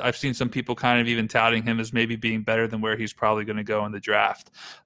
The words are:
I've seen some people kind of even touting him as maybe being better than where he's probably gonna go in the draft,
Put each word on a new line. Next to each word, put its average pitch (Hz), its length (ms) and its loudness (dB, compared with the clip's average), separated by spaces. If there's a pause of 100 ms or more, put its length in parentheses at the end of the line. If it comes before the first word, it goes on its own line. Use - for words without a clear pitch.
I've 123 140 0
seen 131 180 -4
some 123 140 -2
people 123 260 -4
kind 123 260 2
of 117 60 2
even 117 220 0
touting 113 340 4
him 113 160 0
as 113 140 -4
maybe 117 240 0
being 110 260 -2
better 113 240 2
than 110 140 -4
where 110 160 0
he's 110 160 -4
probably 107 320 0
gonna 107 180 -4
go 107 240 -2
in 104 60 -6
the 101 80 -8
draft, 104 500 0 (360)